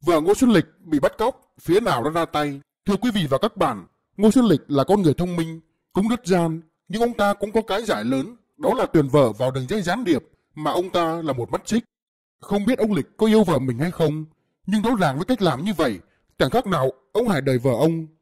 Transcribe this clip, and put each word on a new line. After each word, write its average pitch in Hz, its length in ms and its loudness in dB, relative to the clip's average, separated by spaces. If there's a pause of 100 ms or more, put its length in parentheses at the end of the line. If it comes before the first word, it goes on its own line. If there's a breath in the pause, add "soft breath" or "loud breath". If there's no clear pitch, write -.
Vợ 165 160 2
Ngô 180 140 2
Xuân 247 160 2
Lịch 185 140 4 (160)
bị 156 200 -2
bắt - 180 0
cóc, - 420 -4
phía 175 200 2
nào 151 240 -2
đã 147 60 -2
ra 165 140 -2
tay? 147 360 -4 (260)
Thưa 202 100 0
quý 240 180 -2
vị 190 160 0
và 131 80 0
các - 180 -4
bạn, 127 300 -4 (300)
Ngô 214 140 4
Xuân 247 160 4
Lịch 160 220 4
là 139 160 2
con 202 180 2
người 151 120 4
thông 175 220 -4
minh, 165 240 -6 (320)
cũng 196 160 0
rất 233 180 -2
gian, 170 340 0 (280)
nhưng 214 140 -4
ông 240 120 -2
ta 202 200 0
cũng 202 180 -8
có 220 100 0
cái 214 220 -4
giải 202 200 -4
lớn, 135 320 -4 (200)
đó 220 180 0
là 240 120 -2
tuyển 147 220 2
vợ 131 240 4
vào 127 180 -2
đường 131 180 -6
dây 214 140 -4
gián 185 220 -4
điệp 247 200 0 (300)
mà 151 160 -4
ông 185 200 -4
ta 170 320 -2
là 151 100 -4
một 120 180 -6
mắt 190 140 -6
xích. 226 200 -2 (560)
Không 202 260 -4
biết 247 120 0
ông 208 140 0
Lịch 160 240 -4
có 214 100 2
yêu 214 180 6
vợ 165 140 0
mình 127 200 -4
hay 160 120 -2
không, 156 340 -2 (420)
nhưng 208 160 0
rõ 226 80 0 (100)
ràng 143 160 0
với 160 80 -4
cách 254 180 -2
làm 151 220 0
như 214 120 -2
vậy, 247 220 -2 (400)
chẳng 143 120 0
khác 240 160 0
nào 139 260 0 (200)
ông 233 160 0
hại 170 120 0
đời 135 180 0
vợ 123 220 0
ông. 160 260 0 (160)